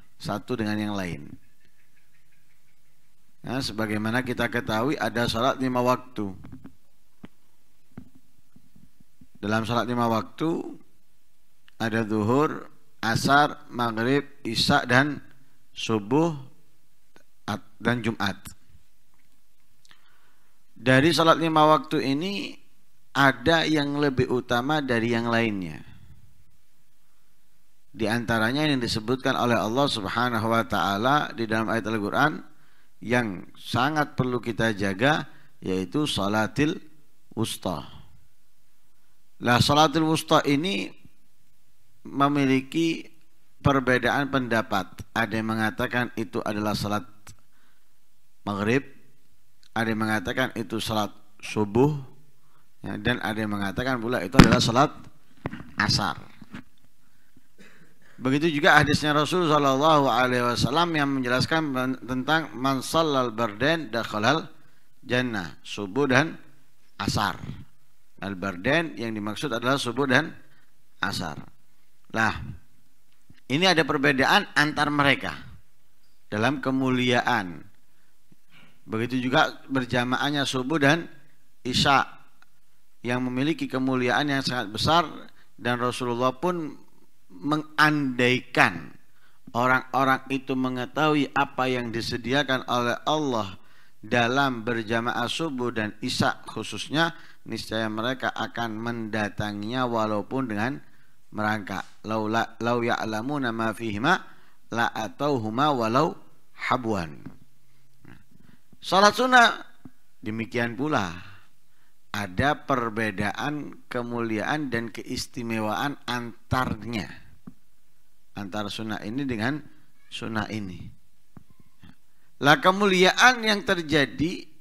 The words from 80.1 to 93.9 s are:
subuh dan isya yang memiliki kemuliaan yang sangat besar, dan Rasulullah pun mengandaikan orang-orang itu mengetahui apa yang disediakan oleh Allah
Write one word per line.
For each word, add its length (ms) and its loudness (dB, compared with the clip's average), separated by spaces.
subuh 320 0
dan 320 6
isya 400 6
yang 240 0
memiliki 400 0
kemuliaan 640 2
yang 80 2
sangat 320 -2
besar, 320 4
dan 240 0
Rasulullah 560 0
pun 480 -4
mengandaikan 1600 2
orang-orang 800 4
itu 240 -2
mengetahui 800 2
apa 320 2
yang 240 0
disediakan 800 0
oleh 320 2
Allah 560 0